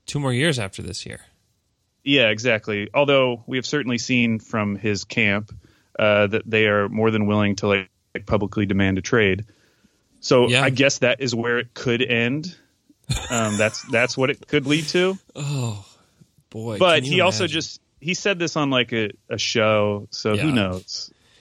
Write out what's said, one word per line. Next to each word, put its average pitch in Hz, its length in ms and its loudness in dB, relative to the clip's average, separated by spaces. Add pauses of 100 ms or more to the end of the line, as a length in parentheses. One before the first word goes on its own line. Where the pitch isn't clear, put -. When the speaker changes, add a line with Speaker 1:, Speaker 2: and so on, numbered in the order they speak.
Speaker 1:
two 147 140 -4
more 135 120 0
years 127 280 0
after 95 200 -8
this - 240 -10
year. - 160 -14 (840)
Speaker 2:
Yeah, 135 240 4
exactly. 107 640 -2
Although 131 540 2
we 131 100 -4
have 123 80 -4
certainly 123 320 -2
seen 120 400 0
from 104 380 -4
his 101 280 -2
camp, 107 480 0 (460)
uh, 104 300 4
that 107 200 -4
they 110 200 2
are 101 200 2
more 110 220 0
than 107 160 0
willing 104 300 2
to, 107 100 -4
like, 98 220 0 (360)
publicly 104 420 -2
demand 95 320 2
a 92 40 -4
trade. 104 420 2 (760)
So 123 280 4
Speaker 1:
Yeah. 123 140 4
Speaker 2:
I 135 80 2
guess 135 280 2
that 127 220 2
is 123 140 -2
where 117 240 0
it 120 160 -6
could 117 280 -2
end. 123 520 -2 (760)
Um, 110 260 0
that's, 107 340 0
that's 120 260 0
what 131 140 2
it - 160 -10
could 147 220 0
lead 156 200 0
to. 185 380 0
Speaker 1:
<laughs> - 80 -20
Oh, 123 500 -6 (680)
boy. 110 280 -6
Speaker 2:
But 175 240 4
Speaker 1:
Can - 40 -6
you 139 80 -4
Speaker 2:
he 180 60 4
also 185 240 2
Speaker 1:
imagine? 156 100 -4
Speaker 2:
just, - 260 -8 (200)
he 175 140 -6
said 196 240 -2
this 165 180 -4
on, 147 140 0
like, 123 220 0
a, 110 180 -2 (180)
a 113 100 -6
show, 104 720 0
so 107 240 -2
who 151 120 -2
Speaker 1:
Yeah. 143 60 0
Speaker 2:
knows? 92 580 -4 (280)